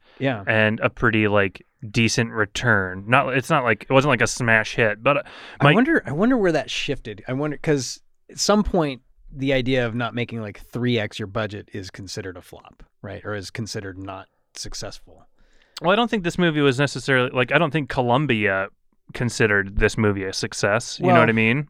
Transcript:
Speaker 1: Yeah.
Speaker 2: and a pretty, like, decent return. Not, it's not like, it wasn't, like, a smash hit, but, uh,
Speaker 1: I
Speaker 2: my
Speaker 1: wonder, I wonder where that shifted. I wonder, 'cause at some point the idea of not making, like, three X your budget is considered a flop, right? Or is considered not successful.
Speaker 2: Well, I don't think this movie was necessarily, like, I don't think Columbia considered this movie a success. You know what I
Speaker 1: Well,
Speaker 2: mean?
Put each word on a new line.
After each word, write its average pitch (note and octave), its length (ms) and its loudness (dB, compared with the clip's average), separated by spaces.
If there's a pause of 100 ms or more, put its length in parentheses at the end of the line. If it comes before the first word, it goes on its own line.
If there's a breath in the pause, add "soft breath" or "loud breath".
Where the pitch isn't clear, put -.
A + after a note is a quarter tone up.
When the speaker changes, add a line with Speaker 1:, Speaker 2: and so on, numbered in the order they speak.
(180 soft breath)
Speaker 1:
Yeah. B2 280 -2
Speaker 2:
and A2 340 2
a B2+ 100 2
pretty, A2 360 2
like, G2+ 380 2 (260)
decent A2+ 400 2
return. G2+ 760 0
Not, C3 260 2
it's C3+ 140 -2
not D3 160 2
like, A2+ 240 0
it - 20 -12
wasn't, C3+ 200 6
like, A#2+ 100 2
a A#2 60 4
smash A2+ 500 0
hit, A2 260 0
but, C#3+ 140 2
uh, C3+ 60 -4 (380 loud breath)
Speaker 1:
I C#3 40 6
Speaker 2:
my C#3+ 80 8
Speaker 1:
wonder, C4+ 340 2
I B2 60 -6
wonder A3+ 240 2
where F#3 160 2
that C3+ 180 -4
shifted. A2+ 560 -8
I B2+ 60 -6
wonder, C#3+ 240 -4
'cause D3 460 -2 (280)
at - 80 -14
some G#3 240 2
point D3 380 -2 (340)
the C3+ 200 0
idea B2+ 320 0
of A2 80 -6
not A#2 200 -6
making, A#2 280 -6
like, G#2 180 -14
three A#2+ 380 -2
X G#2+ 200 -6
your A2 100 -6
budget G#2 440 -8
is F#2+ 180 -12
considered F#2+ 460 -12
a F2+ 60 -20
flop, - 400 -20 (180)
right? G2+ 240 -14
Or G#2 100 -8
is G2 160 -10
considered G2 480 -10
not F#2+ 300 -14 (260)
successful. - 720 -14 (540 loud breath)
Speaker 2:
Well, E3 100 0
I F#3 60 4
don't A#3 140 0
think G#3+ 140 -2
this E3+ 140 -2
movie D#3+ 220 2
was C#3 180 4
necessarily, C3 520 0
like, B2+ 200 0
I C#3+ 80 4
don't D#3+ 140 2
think D3+ 160 -2
Columbia A#2+ 800 0 (460)
considered G#2 640 0
this G#2+ 200 4
movie G2 260 2
a F#2+ 80 -6
success. - 680 -2
You - 60 0
know A#2 80 6
what A#2 80 8
I - 40 6
Speaker 1:
Well, A2+ 60 2
Speaker 2:
mean? A2+ 380 2